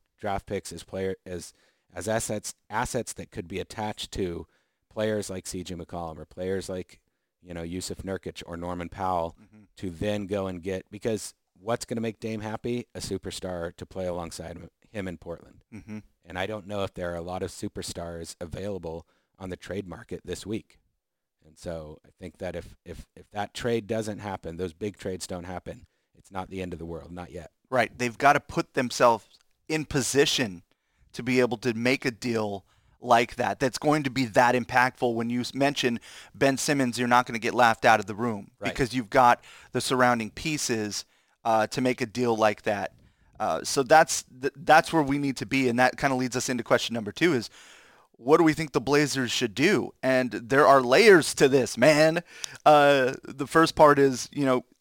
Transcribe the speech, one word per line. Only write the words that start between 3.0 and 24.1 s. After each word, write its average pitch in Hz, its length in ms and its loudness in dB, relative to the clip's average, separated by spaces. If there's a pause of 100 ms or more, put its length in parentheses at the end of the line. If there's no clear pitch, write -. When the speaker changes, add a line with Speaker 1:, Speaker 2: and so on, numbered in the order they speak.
Speaker 1:
that - 180 -16
could 92 160 -12
be 90 120 -8
attached - 540 -8
to 87 340 -6 (420)
players 107 400 -4
like 95 180 -12
C 92 160 -8
J 87 120 -12
McCollum 85 420 -10
or 78 80 -16
players 92 440 -6
like, 92 300 -10 (420)
you 87 120 -16
know, 85 100 -8
Yusuf 90 340 -8
Nurkic 92 500 -10
or 85 80 -12
Norman 87 320 -8
Powell 90 540 -4
Speaker 2:
Mm-hmm. 107 220 -20 (140)
Speaker 1:
to 98 120 -10
then 104 380 -6
go 95 200 -4
and 90 160 -10
get, 92 260 -8
because 107 440 -6 (260)
what's 110 240 -6
gonna 117 180 -8
make 113 200 -8
Dame 110 200 -8
happy? 117 540 -6
A 95 40 -12
superstar 90 760 -8
to 90 100 -16
play 92 200 -8
alongside 85 500 -8
him, 85 140 -18 (200)
him 101 180 -10
in 87 100 -10
Portland. - 460 -16 (100)
Speaker 2:
Mm-hmm. 107 260 -14 (260)
Speaker 1:
And 87 140 -10
I 95 60 -4
don't 104 220 -10
know 101 160 -6
if 95 100 -6
there 87 180 -8
are 85 60 -8
a 85 40 -8
lot 90 220 -8
of 92 80 -6
superstars 85 880 -12
available 85 680 -10 (320)
on 95 120 -12
the 90 80 -10
trade 98 300 -8
market 85 360 -14
this 87 220 -10
week. 98 340 -10 (640)
And 78 120 -20
so 80 480 -12
I - 120 -20
think 90 200 -16
that 87 180 -8
if, - 200 -12 (100)
if, 85 200 -16 (100)
if - 160 -20
that 104 220 -8
trade 117 340 -2
doesn't 107 320 -4